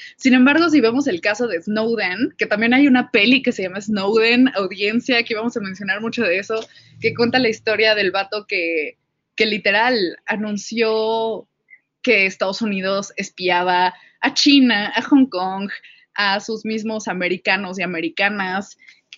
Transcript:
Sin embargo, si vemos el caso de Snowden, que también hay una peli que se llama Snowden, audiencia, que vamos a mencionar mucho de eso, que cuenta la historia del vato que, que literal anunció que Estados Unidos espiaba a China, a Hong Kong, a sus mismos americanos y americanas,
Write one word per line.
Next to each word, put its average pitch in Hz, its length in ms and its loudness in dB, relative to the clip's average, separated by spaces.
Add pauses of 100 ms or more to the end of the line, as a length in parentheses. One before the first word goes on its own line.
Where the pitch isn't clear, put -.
(160)
Sin 254 180 2
embargo, 285 340 6
si 302 120 4
vemos 247 280 2
el 180 120 -2
caso 214 280 -2
de 170 120 -4
Snowden, 214 800 -2
que 214 80 -2
también 226 280 2
hay 277 120 6
una 254 240 2
peli 240 320 4
que 254 80 -2
se 214 120 -4
llama 185 180 -8
Snowden, 220 760 2
audiencia, 208 680 -2
que 233 100 -6
vamos 226 220 -4
a 226 40 -6
mencionar 196 400 -6
mucho 226 220 -4
de 185 160 0
eso, 220 220 -4 (400)
que 220 140 -2
cuenta 240 260 2
la 240 80 2
historia 214 480 2
del 196 160 0
vato 196 340 -4
que, 165 520 -4 (360)
que 220 120 0
literal 208 800 0
anunció 220 1200 -4 (540)
que 202 240 2
Estados 190 360 -4
Unidos 196 540 -4
espiaba 180 800 0 (260)
a 262 140 -2
China, 247 600 4
a 226 80 -2
Hong 269 240 4
Kong, 190 440 -4 (440)
a 202 240 0
sus 214 260 -8
mismos 220 440 -6
americanos 185 720 -2
y - 20 -6
americanas, 185 920 -4 (420)